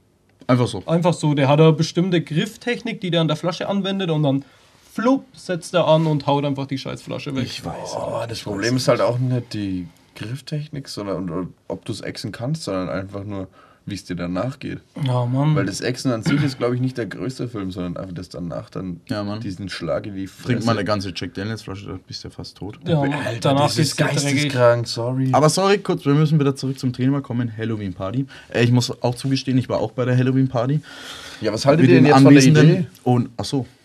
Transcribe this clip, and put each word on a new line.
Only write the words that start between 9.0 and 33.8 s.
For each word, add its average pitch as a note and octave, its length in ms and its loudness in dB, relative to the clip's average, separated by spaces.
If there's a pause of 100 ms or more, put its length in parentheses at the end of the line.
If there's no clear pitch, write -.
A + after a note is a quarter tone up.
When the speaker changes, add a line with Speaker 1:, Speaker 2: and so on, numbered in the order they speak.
Speaker 3:
auch A#2+ 100 -2
nicht B2 360 -2
die F#2+ 320 -4 (300)
Grifftechnik, C#3+ 720 -10
sondern, F#2+ 420 -6
und, F2 240 -6 (140)
ob - 160 -10
du's G#2 180 -8
ächzen - 300 -10
kannst, D3 320 -6
sondern F#2 240 -4
einfach G2 360 -8
nur, G2 220 -8 (400)
wie's G2 180 -10
dir F2+ 120 -8
danach F2+ 420 -6
geht. - 220 -10 (260)
Speaker 2:
Ja, B2 180 0
Mann. C#3 300 0
Speaker 3:
Weil - 120 2
das G2 140 -6
Ächzen B2+ 320 -2
an A2 100 -4
sich C#3+ 200 2
ist, C3+ 160 -2
glaub B2 160 0
ich, B2 60 -2
nicht B2+ 180 -2
der A2+ 80 -4
größte B2 420 -6
Film, G2 220 -6
sondern F2+ 260 -6
einfach F#2 180 -10
das F2+ 140 -12
danach E2 400 -10
dann F#2 400 -10
Speaker 1:
Ja, G#2+ 160 -4
Mann. G#2 160 -6
Speaker 3:
diesen G2 280 -8
Schlag F2+ 380 -4
in G2+ 100 -10
die F#2+ 100 -6
Speaker 1:
Trink - 220 -12 (120)
mal A2 60 -6
Speaker 3:
Fresse. A#2 40 2
Speaker 1:
eine G#2+ 140 0
ganze G2 300 -2
Jack F#2 200 -8
Daniels G#2+ 280 -8
Flasche, G2+ 240 -12
da F#2 200 -10
bist - 180 -14
du F#2 40 -12
ja F#2 60 -18
fast - 240 -16
tot. G#2 280 -12
Speaker 2:
Ja, E3 100 2
Mann. C#3 160 0
Speaker 3:
Alter, A#2+ 280 -6 (100)
Speaker 2:
Danach C#3 180 4
Speaker 3:
das - 100 -2
ist D3+ 180 0
Speaker 2:
geht's D3 140 0
dir D#3 100 0
dreckig. C#3+ 140 0
Speaker 3:
geisteskrank, B2 540 4
sorry. B2+ 440 -2
Speaker 1:
Aber C#3 160 6
sorry, G3 300 4
kurz, F3+ 260 -4
wir C#3+ 100 4
müssen D#3 240 4
wieder C#3 180 2
zurück C3 240 -6
zum B2+ 120 -2
Thema C3+ 280 0
kommen, A#2 360 -4
Halloween-Party. G#2+ 680 -4 (260)
Äh, A#2 120 4
ich A#2+ 80 4
muss B2 180 4 (120)
auch A#2+ 120 0
zugestehen, C3 420 -2
ich B2 120 0
war G#2+ 100 -2
auch A2 140 -2
bei B2 120 -2
der B2+ 120 2
Halloween-Party. C3 640 2 (600)
Speaker 3:
Ja, G#2 120 -2
was A2+ 120 -4
haltet C#3 180 6
Speaker 1:
Mit B2+ 80 8
Speaker 3:
ihr B2+ 60 10
denn C3 80 8
Speaker 1:
den D3 80 6
Speaker 3:
jetzt C3+ 100 8
von C#3+ 120 12
der C#3 80 10
Speaker 1:
Anwesenden D3+ 280 8 (100)
Speaker 3:
Idee? - 60 -2 (180)
Speaker 1:
und, B2 320 2
ach G2+ 80 -6
so. C3 220 -4 (180)